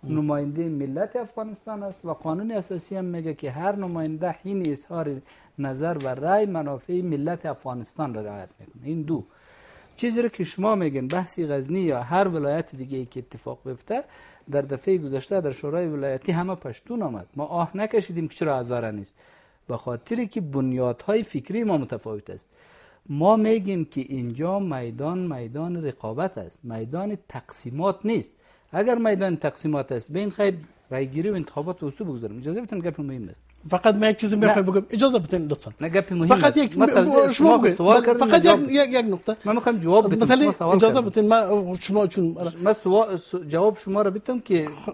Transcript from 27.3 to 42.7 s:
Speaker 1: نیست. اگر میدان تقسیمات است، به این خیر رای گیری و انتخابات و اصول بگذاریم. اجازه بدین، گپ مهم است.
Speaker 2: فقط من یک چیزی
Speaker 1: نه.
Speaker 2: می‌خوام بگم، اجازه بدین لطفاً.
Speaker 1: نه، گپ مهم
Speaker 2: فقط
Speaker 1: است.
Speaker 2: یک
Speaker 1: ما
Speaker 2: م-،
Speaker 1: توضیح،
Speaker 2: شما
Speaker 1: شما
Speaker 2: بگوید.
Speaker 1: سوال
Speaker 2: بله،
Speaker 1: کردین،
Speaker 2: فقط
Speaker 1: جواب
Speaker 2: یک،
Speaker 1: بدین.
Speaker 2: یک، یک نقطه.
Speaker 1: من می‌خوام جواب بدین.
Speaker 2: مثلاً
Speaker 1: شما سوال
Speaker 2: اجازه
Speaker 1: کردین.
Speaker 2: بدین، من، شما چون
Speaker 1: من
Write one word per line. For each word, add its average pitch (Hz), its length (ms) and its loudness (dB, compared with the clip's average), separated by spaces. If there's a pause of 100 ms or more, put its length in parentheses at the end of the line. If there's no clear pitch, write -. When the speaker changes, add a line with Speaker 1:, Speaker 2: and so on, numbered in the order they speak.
Speaker 1:
نیست. 208 260 -2 (420)
اگر 226 260 0
میدان 196 380 0
تقسیمات 143 560 -4
است، 123 200 -8
به 160 60 -4
این 202 120 -4
خیر 202 240 2 (360)
رای 135 160 -2
گیری 160 240 -2
و 208 40 0
انتخابات 165 480 -6
و 156 40 -4
اصول 143 200 -8
بگذاریم. 117 320 -8
اجازه 156 220 -6
بدین، 214 180 -8
گپ 170 220 -6
مهم 131 280 -8
است. - 120 -20 (300)
Speaker 2:
فقط 202 240 4
من 214 160 4
یک 214 60 2
چیزی 214 200 0
Speaker 1:
نه. 208 100 6
Speaker 2:
می‌خوام 202 200 6
بگم، 190 240 2
اجازه 247 280 4
بدین 170 280 -2
لطفاً. 143 340 -6
Speaker 1:
نه، 156 80 -4
گپ 190 240 0
مهم 170 140 2
Speaker 2:
فقط 190 180 8
Speaker 1:
است. 285 120 6
Speaker 2:
یک 277 220 2
Speaker 1:
ما 226 80 6
Speaker 2:
م-، - 20 6
Speaker 1:
توضیح، 254 260 6
Speaker 2:
شما 277 180 8
Speaker 1:
شما 294 260 8
Speaker 2:
بگوید. 220 160 6
Speaker 1:
سوال 190 220 8
Speaker 2:
بله، 240 100 4
Speaker 1:
کردین، 240 200 4
Speaker 2:
فقط 330 160 8
Speaker 1:
جواب 320 180 8
Speaker 2:
یک، 285 60 0
Speaker 1:
بدین. 269 140 4
Speaker 2:
یک، 254 240 4
یک 214 80 0
نقطه. 214 320 -2
Speaker 1:
من 208 100 2
می‌خوام 233 240 2
جواب 185 280 6
بدین. 202 160 2
Speaker 2:
مثلاً 254 200 6
Speaker 1:
شما 247 100 4
سوال 170 240 2
Speaker 2:
اجازه 226 180 6
Speaker 1:
کردین. 233 160 2
Speaker 2:
بدین، 214 180 2
من، 208 520 2
شما 202 260 0
چون 165 300 0 (260)
Speaker 1:
من 202 100 4